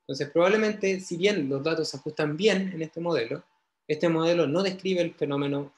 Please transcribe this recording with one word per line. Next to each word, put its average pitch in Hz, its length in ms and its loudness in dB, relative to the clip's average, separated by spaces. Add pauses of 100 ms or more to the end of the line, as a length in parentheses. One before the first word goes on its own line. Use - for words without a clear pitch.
Entonces, 139 280 -6
probablemente, 196 720 2
si 185 160 -8
bien 180 320 2
los 139 160 -2
datos 160 260 0
se 139 80 -10
ajustan 151 380 -4
bien 190 380 2
en 160 80 -6
este 160 180 -8
modelo, 156 440 -2 (440)
este 156 220 0
modelo 165 380 2
no 160 160 2
describe 185 380 0
el 170 120 -2
fenómeno 143 640 -2